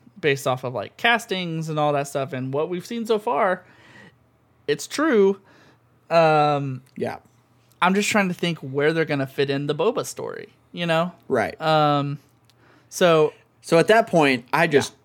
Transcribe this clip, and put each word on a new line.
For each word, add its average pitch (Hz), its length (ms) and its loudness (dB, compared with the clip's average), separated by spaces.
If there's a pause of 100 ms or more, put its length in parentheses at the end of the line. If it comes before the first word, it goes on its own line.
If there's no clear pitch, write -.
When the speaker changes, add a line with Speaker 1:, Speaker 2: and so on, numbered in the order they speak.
(200)
Speaker 1:
based 143 260 -2
off 131 180 -2
of, 127 100 -8
like, 101 220 -10
castings 185 720 -2
and 156 100 -4
all 147 140 2
that 143 160 -2
stuff 135 240 -6
and 131 200 -6
what 156 160 -2
we've 175 180 -8
seen 233 200 -8
so 226 120 0
far, 214 460 -2 (1000)
it's 151 200 -4
true. 202 520 0 (720)
Um, 147 720 2 (140)
Speaker 2:
Yeah. - 220 -8 (640)
Speaker 1:
I'm 185 120 4
just 202 140 0
trying 196 200 2
to 180 60 -6
think 170 240 -4
where 143 340 0
they're 165 120 0
gonna 139 220 -2
fit 139 240 -2
in 143 160 -4
the 147 80 -2
Boba 160 320 -2
story, 50 440 -12 (220)
you 175 140 -6
know? 170 260 0 (160)
Speaker 2:
Right. 110 320 -2
Speaker 1:
Um, 147 580 2 (680)
so 160 460 2 (280)
Speaker 2:
So 165 160 2
at 160 100 4
that 220 180 6
point, 139 460 2
I 165 160 2
just 143 240 2
Speaker 1:
Yeah. - 120 -20